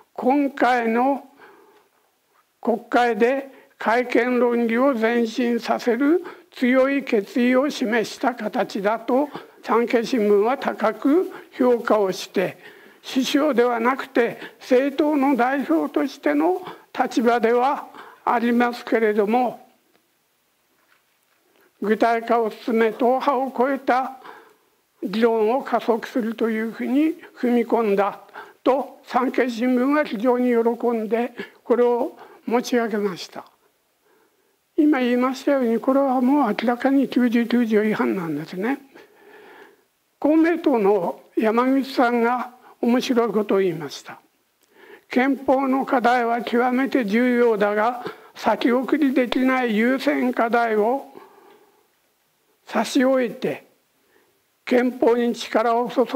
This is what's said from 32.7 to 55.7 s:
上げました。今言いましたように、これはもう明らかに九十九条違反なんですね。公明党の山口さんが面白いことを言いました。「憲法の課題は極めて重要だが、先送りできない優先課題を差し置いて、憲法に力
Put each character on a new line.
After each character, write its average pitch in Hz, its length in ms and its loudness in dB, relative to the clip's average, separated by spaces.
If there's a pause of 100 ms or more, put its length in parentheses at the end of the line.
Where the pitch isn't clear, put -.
上 233 100 0
げ 214 100 -4
ま 202 180 -2
し - 140 -16
た。 - 160 -16 (1300)
今 302 200 4
言 247 140 2
い 247 40 2
ま 254 160 0
し 254 100 -12
た 285 100 2
よ 269 80 2
う - 20 0
に、 226 160 2
こ 262 140 0
れ 269 60 4
は 262 220 0
も 269 260 2
う 208 140 -2
明 226 60 0
ら 240 100 0
か 262 140 0
に 269 180 2
九 247 200 2
十 233 180 0
九 240 180 2
条 214 180 2
違 214 120 0
反 233 200 -2
な 170 120 -6
ん 151 80 -4
で 156 100 -8
す - 80 -16
ね。 220 260 -4 (1400)
公 311 180 2
明 330 220 2
党 294 180 0
の 202 420 0 (160)
山 233 300 2
口 262 280 0
さ 240 180 2
ん 240 100 2
が 240 300 -2 (280)
面 247 220 2
白 233 240 0
い 214 80 -4
こ 208 100 0
と 208 120 -2
を - 20 4
言 196 120 2
い 160 40 -4
ま 151 160 -8
し - 140 -18
た。 - 160 -18 (880)
「憲 262 280 0
法 269 300 0
の 262 180 0
課 262 140 0
題 240 260 2
は 233 180 -2
極 247 280 0
め 254 180 0
て 262 160 0
重 240 320 2
要 233 200 4
だ 208 160 0
が、 240 320 -2 (300)
先 233 360 0
送 254 260 0
り 277 180 2
で 247 140 2
き 269 100 -2
な 262 240 2
い 226 120 0
優 247 220 2
先 269 340 0
課 233 200 -2
題 233 240 0
を 240 360 0 (1500)
差 - 200 -2
し 262 180 0
置 262 200 2
い 202 80 -4
て、 - 340 -8 (1000)
憲 247 280 0
法 233 260 2
に 240 160 0
力 233 420 0